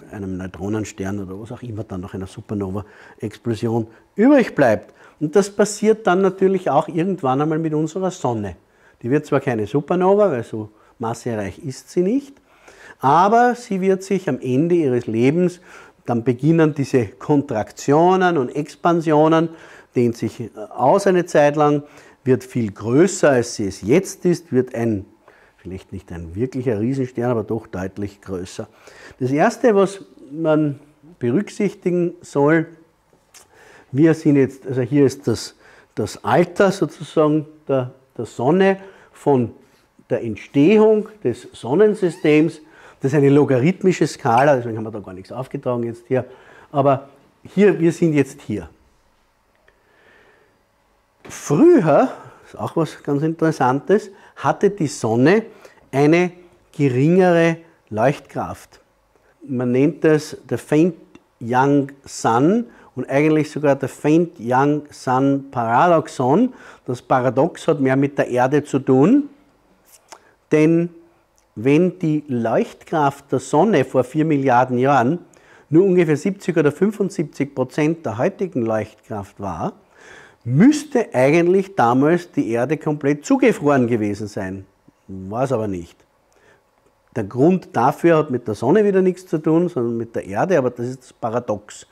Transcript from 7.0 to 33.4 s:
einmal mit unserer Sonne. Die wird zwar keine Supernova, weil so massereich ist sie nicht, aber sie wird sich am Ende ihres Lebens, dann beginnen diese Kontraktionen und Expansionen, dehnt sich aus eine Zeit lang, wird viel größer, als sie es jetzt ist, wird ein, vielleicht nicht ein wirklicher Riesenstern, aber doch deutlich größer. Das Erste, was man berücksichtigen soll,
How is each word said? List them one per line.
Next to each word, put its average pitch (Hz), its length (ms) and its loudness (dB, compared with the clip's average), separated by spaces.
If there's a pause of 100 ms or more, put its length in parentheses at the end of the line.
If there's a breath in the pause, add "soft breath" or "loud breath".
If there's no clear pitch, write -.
einmal 156 180 -2
mit 160 140 -4
unserer 160 380 -4
Sonne. 110 440 -6 (460 soft breath)
Die 117 100 -4
wird 147 140 0
zwar - 140 0
keine 110 280 -4
Supernova, 180 640 0
weil 120 120 -4
so 107 260 -10 (280 soft breath)
massereich 113 600 -8
ist - 320 -14
sie 180 100 -2
nicht, 254 340 -4 (640 loud breath)
aber 208 560 4
sie 196 240 -8
wird 190 240 0
sich 190 240 -4
am 131 140 -4
Ende 147 340 0
ihres 127 320 0
Lebens, 143 540 0 (440 loud breath)
dann 117 180 -2
beginnen 151 500 2
diese 127 320 -2
Kontraktionen 151 1300 0
und 123 160 -4
Expansionen, 160 920 0 (460 loud breath)
dehnt 120 220 0
sich 113 320 -8 (260)
aus 175 300 2
eine 180 220 2
Zeit 147 280 2
lang, 147 280 2 (400 loud breath)
wird 123 200 0
viel 110 280 -6
größer, 147 580 0
als 123 260 0
sie 104 120 -6
es - 140 -10
jetzt 123 440 -2
ist, 175 260 -2
wird 127 240 -2
ein, 110 300 -2 (520 soft breath)
vielleicht 90 360 -16
nicht - 180 -16
ein 85 240 -14
wirklicher 120 440 -4
Riesenstern, 127 520 -4
aber 110 120 -2
doch 110 240 -8
deutlich 95 540 -10
größer. 92 460 -12 (520 loud breath)
Das 127 120 -4
Erste, 220 440 2
was 190 300 0 (260)
man 156 480 0 (400)
berücksichtigen 175 1000 -2
soll, 156 460 2 (1200 soft breath)